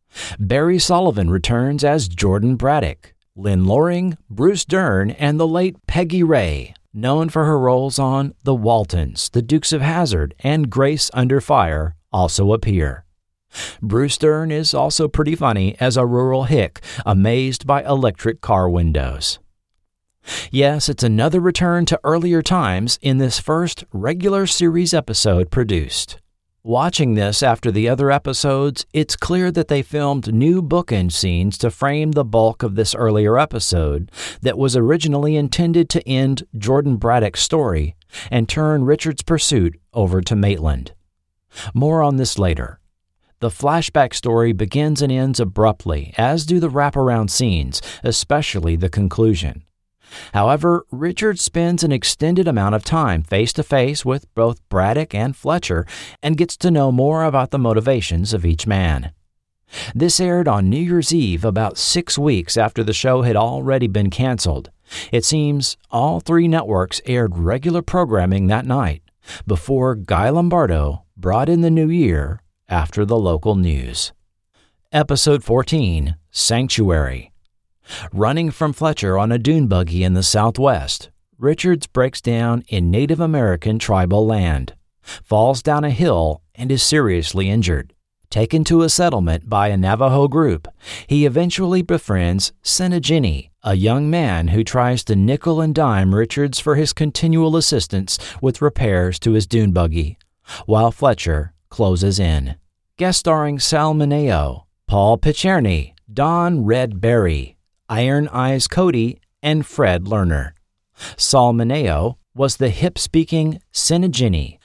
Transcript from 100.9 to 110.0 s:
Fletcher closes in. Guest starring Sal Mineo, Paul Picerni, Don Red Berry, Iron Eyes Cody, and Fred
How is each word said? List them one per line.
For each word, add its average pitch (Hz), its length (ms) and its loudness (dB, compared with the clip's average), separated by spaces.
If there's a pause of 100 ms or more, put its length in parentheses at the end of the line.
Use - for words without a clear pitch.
Fletcher 85 640 0 (160)
closes 95 500 0
in. 76 360 0 (420)
Guest 180 220 0
starring 151 380 0
Sal 156 360 0
Mineo, 139 680 0 (220)
Paul 101 300 4
Picerni, 139 800 0 (180)
Don 160 540 0
Red 113 340 0
Berry, 92 540 0 (360)
Iron 131 380 0
Eyes 127 400 -2
Cody, 127 500 0 (240)
and 151 220 0
Fred 92 400 0